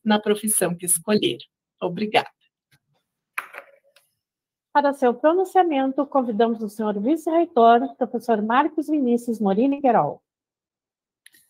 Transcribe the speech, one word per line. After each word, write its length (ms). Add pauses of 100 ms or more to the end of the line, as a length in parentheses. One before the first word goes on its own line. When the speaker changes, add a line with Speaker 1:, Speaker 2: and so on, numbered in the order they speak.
Speaker 1:
na 160
profissão 540
que 120
escolheram. 600 (340)
Obrigada. 500 (2500)
Speaker 2:
Para 200
seu 200
pronunciamento, 920
convidamos 560
o 80
senhor 300
vice-reitor, 960
professor 460
Marcos 460
Vinícius 520
Morini 420
Querol. 400 (1300)